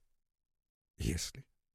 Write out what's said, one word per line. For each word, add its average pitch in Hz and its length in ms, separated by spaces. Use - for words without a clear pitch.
Если. - 480